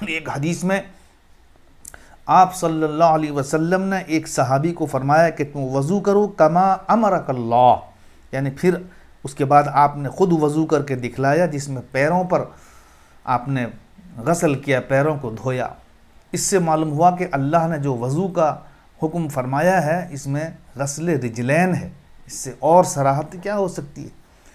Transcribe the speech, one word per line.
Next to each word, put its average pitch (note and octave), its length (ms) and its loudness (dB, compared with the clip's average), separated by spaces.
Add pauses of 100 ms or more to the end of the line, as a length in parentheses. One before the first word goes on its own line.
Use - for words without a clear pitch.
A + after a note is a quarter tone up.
<clears throat> - 0 -
एक D#3+ 220 -10
हदीस C#3+ 340 -8
में F#3+ 260 -6 (1400)
आप F3+ 220 6
सल्लल्लाहु D#3+ 640 2
अलैहि D#3 180 0
वसल्लम D#3+ 500 0
ने F#3+ 280 -4
एक D#3 180 -2
सहाबी C#3 440 0
को D#3+ 160 -4
फरमाया D3 420 2
कि D#3+ 140 -6
"तुम C3+ 300 -6
वज़ू D3 260 0
करो G3+ 280 2
कमा F3+ 460 4
अमरकल्लाह", C3+ 1200 2 (420)
यानी C3+ 140 -2
फिर F3 400 0 (360)
उसके E3+ 200 -4
बाद D3 220 6
आपने C#3+ 420 0
ख़ुद F3+ 240 2
वज़ू D3+ 320 2
करके C#3 300 0
दिखलाया, C3+ 500 0
जिसमें C#3+ 460 -8
पैरों E3 340 0
पर D3+ 300 -2 (720)
आपने B2+ 460 -2 (460)
गसल D3+ 360 0
किया, C3 240 0
पैरों C#3+ 380 0
को C3 140 -8
धोया। B2 440 -6 (580)
इससे F3+ 260 0
मालूम D#3+ 300 0
हुआ D#3+ 220 4
कि F3+ 120 -4
अल्लाह D#3 440 0
ने E3 100 -2
जो C#3 180 -2
वज़ू C3+ 320 -2
का D#3 400 -2 (340)
हुक्म D#3+ 280 -2
फरमाया C#3+ 500 0
है, D#3+ 340 -2
इसमें C#3+ 440 -6 (200)
गस्ल C#3+ 320 -6
रिजलैन C3+ 640 0
है, F2+ 200 -6 (340)
इससे - 360 -12
और E3+ 220 6
सराहत C#3 440 0 (140)
क्या G3+ 120 -4
हो G3+ 120 0
सकती C#3+ 360 -10
है? - 80 -16 (420)